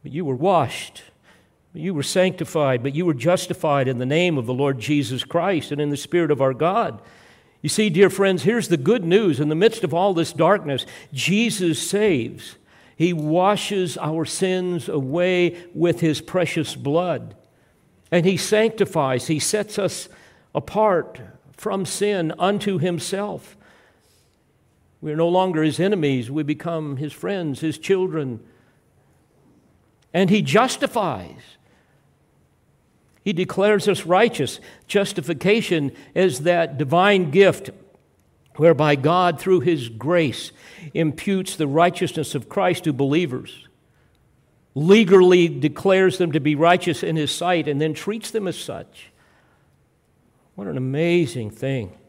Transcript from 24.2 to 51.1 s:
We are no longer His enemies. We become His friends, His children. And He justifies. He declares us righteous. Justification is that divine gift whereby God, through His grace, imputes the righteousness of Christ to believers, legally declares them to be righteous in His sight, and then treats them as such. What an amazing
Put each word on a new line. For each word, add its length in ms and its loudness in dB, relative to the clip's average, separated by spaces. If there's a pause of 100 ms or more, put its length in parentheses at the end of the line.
We 100 -8
are 40 -4
no 140 2
longer 340 2
His 160 0
enemies. 500 0
We 140 -4
become 540 -6
His 160 -8
friends, 480 -6
His 180 -4
children. 640 -2 (1700)
And 160 2
He 140 4
justifies. 1000 -2 (1800)
He 120 -4
declares 540 0
us 180 0
righteous. 540 2 (260)
Justification 1080 0 (220)
is 280 0
that 360 0
divine 540 2
gift 400 4 (840)
whereby 380 4
God, 440 0
through 220 2
His 280 -2
grace, 640 -2 (420)
imputes 640 -2
the 120 -2
righteousness 680 0
of 120 -6
Christ 360 -2
to 100 -2
believers, 760 -2 (1080)
legally 720 8
declares 720 2
them 140 0
to 60 0
be 140 2
righteous 480 2
in 140 -2
His 160 -2
sight, 360 -2
and 140 -2
then 140 -2
treats 340 -8
them 180 -4
as 100 -6
such. 540 -14 (1400)
What 140 -12
an 100 -8
amazing 720 -2